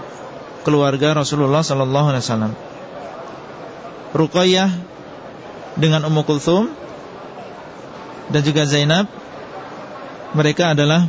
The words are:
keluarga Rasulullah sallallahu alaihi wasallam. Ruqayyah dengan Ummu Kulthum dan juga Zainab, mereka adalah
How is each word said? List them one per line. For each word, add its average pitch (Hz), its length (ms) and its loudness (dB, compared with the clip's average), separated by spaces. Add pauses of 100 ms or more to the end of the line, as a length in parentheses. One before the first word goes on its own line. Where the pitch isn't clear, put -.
(640)
keluarga 147 560 4
Rasulullah 147 440 4
sallallahu 139 480 2
alaihi 127 160 0
wasallam. 110 260 0 (1600)
Ruqayyah 185 560 4 (1080)
dengan 156 280 4
Ummu 156 200 2
Kulthum 165 440 4 (1600)
dan 151 120 4
juga 151 240 4
Zainab, 147 400 4 (1300)
mereka 151 400 4
adalah 151 340 6